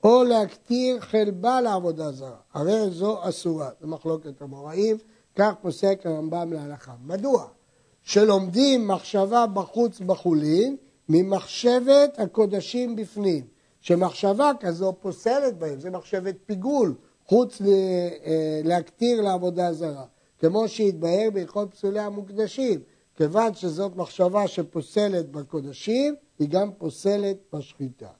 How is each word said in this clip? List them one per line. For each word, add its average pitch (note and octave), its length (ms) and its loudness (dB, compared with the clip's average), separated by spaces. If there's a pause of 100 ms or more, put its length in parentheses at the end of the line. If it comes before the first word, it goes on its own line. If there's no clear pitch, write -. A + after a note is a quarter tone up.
או B3 200 8
להקטיר A#3+ 760 0
חלבה G#3+ 600 0
לעבודה F3 520 -2
זרה, C3 240 -14 (180)
הרי F#3+ 360 0
זו F#3 380 -4
אסורה. D#3 420 -4 (100)
זה D#3+ 60 -14
מחלוקת D#3 560 -8
המוראים, D3+ 540 -2 (400)
כך G3+ 240 2
פוסק F#3+ 440 -2
הרמב"ם E3 480 -6
להלכה. C#3+ 400 -12 (140)
מדוע? G3+ 400 -2 (560)
שלומדים G#3 840 4
מחשבה G3+ 580 2
בחוץ G#3 540 -2
בחולין, F3+ 760 2 (320)
ממחשבת A#3+ 1080 4
הקודשים A3 760 -2
בפנים. G3 480 -2 (360)
שמחשבה G3 720 2 (100)
כזו F#3 400 -2
פוסלת A3+ 580 -2
בהם, D3 220 -6
זה F3 100 -10
מחשבת F#3 440 -6 (120)
פיגול, G#3 480 0 (340)
חוץ A#3 320 2
ל-, G3 80 0 (560)
אה, D#3 400 -2
להקטיר G#3 580 0
לעבודה F3+ 500 0
זרה. D3+ 320 -8 (340)
כמו G3+ 300 2
שהתבהר G3 640 0
בהלכות G3+ 380 -6
פסולי G3+ 300 -4
המוקדשים, G#3 800 -4 (360)
כיוון G3 380 2
שזאת F3+ 420 -6
מחשבה F#3 520 0
שפוסלת E3+ 840 -2
בקודשים, D3+ 840 -4 (240)
היא D3 100 0
גם F#3+ 300 0
פוסלת G3 580 -2 (160)
בשחיטה. C3 560 -12 (120)